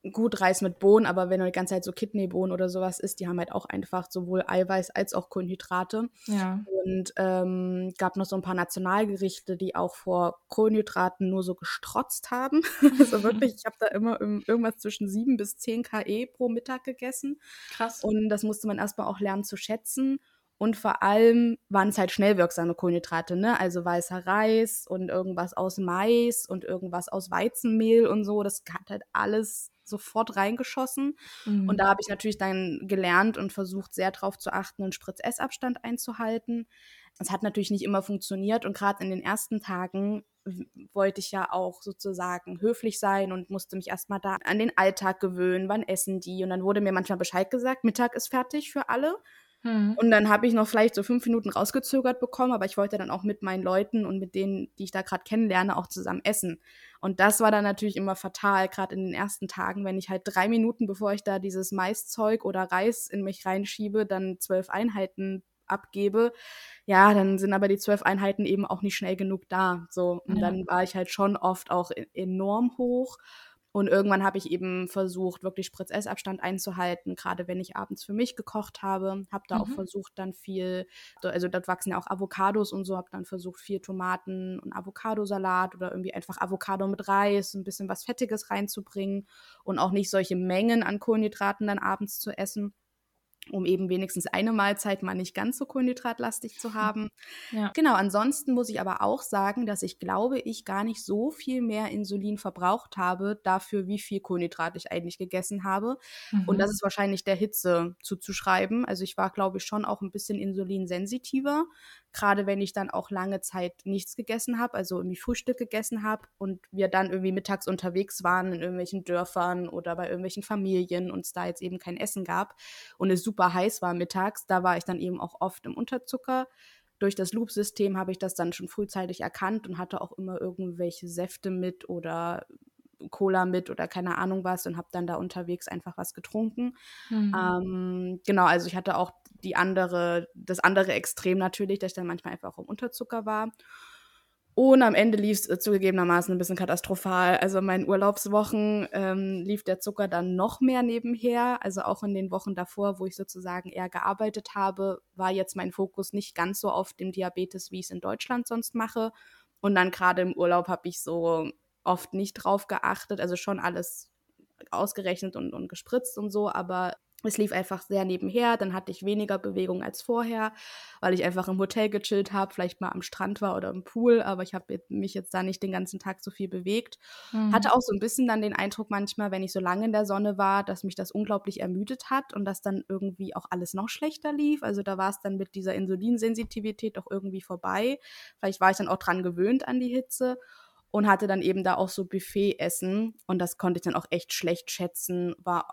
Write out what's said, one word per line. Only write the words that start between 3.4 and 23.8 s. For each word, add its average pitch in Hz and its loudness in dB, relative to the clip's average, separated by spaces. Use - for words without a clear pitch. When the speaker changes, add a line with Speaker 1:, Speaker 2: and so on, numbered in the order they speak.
Speaker 1:
auch - -4
einfach 185 -4
sowohl 185 -2
Eiweiß 185 2
als 190 -2
auch 185 -2
Kohlenhydrate. 185 -4
Speaker 2:
Ja. 196 0
Speaker 1:
Und, 185 -2
ähm, 185 0
gab 185 0
noch 190 0
so 196 -4
ein 190 -2
paar 185 -4
Nationalgerichte, 185 0
die 185 -4
auch 175 0
vor 175 0
Kohlenhydraten 214 2
nur 190 0
so 180 -4
gestrotzt - -6
haben. 269 2
<laughs> 277 6
Also 233 8
Speaker 2:
<laughs> - -
Speaker 1:
wirklich, 220 4
ich - -16
hab 220 -6
da 220 2
immer 220 0
im-, 208 0
irgendwas 226 2
zwischen 208 -4
sieben 233 2
bis 208 -4
zehn 226 -2
K 214 -4
E 226 -2
pro 247 -2
Mittag 240 -4
gegessen. 262 -6
Speaker 2:
Krass. - -6
Speaker 1:
Und 214 2
das 208 0
musste 214 -2
man 202 -2
erst 202 -4
mal 208 -2
auch 190 -4
lernen 202 -2
zu 202 -8
schätzen. 262 -2
Und 214 2
vor - 0
allem 233 8
waren's 196 4
halt 185 2
schnell 202 6
wirksame 175 2
Kohlenhydrate, 170 0
ne? 214 2
Also 175 0